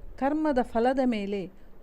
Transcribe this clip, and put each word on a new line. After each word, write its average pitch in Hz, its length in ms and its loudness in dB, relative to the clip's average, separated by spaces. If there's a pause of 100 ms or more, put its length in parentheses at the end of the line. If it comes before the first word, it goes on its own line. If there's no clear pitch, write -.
(200)
ಕರ್ಮದ 294 420 2
ಫಲದ 247 440 2
ಮೇಲೆ 202 360 0 (420)